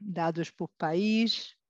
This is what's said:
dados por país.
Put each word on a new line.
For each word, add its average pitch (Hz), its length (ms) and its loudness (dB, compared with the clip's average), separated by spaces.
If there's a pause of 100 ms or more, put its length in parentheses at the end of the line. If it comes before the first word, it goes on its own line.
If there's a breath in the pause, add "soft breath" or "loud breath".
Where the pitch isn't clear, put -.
dados 170 500 -2
por - 180 -8 (100)
país. 208 760 0 (160)